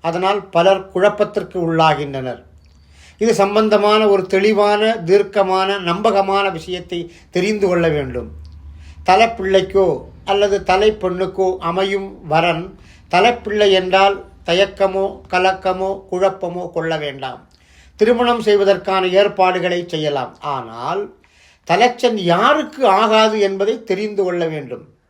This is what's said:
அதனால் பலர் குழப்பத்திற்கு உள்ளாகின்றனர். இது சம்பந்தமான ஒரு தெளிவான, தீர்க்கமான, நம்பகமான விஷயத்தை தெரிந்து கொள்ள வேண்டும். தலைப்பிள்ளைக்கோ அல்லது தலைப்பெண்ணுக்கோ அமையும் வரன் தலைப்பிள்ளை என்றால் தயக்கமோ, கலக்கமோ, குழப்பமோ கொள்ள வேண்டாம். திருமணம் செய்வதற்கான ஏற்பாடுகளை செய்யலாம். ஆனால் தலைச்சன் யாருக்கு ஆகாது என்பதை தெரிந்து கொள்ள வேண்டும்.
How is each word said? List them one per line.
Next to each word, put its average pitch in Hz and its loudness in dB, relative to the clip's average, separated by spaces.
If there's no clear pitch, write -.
அதனால் 185 -2
பலர் 185 2
குழப்பத்திற்கு 185 -2
உள்ளாகின்றனர். 139 -2
இது 220 2
சம்பந்தமான 208 2
ஒரு 190 2
தெளிவான, 208 2
தீர்க்கமான, 196 0
நம்பகமான 196 0
விஷயத்தை 175 -8
தெரிந்து 208 -2
கொள்ள 175 2
வேண்டும். 127 -4
தலைப்பிள்ளைக்கோ 190 2
அல்லது 202 0
தலைப்பெண்ணுக்கோ 185 0
அமையும் 190 -4
வரன் 165 -2
தலைப்பிள்ளை 208 2
என்றால் 190 2
தயக்கமோ, 190 -2
கலக்கமோ, 190 -2
குழப்பமோ 180 -4
கொள்ள 165 -4
வேண்டாம். 135 -10
திருமணம் 233 2
செய்வதற்கான 196 2
ஏற்பாடுகளை 180 0
செய்யலாம். 143 -4
ஆனால் 135 -8
தலைச்சன் 233 2
யாருக்கு 220 0
ஆகாது 214 4
என்பதை 202 -2
தெரிந்து 202 -4
கொள்ள 175 -2
வேண்டும். 135 -10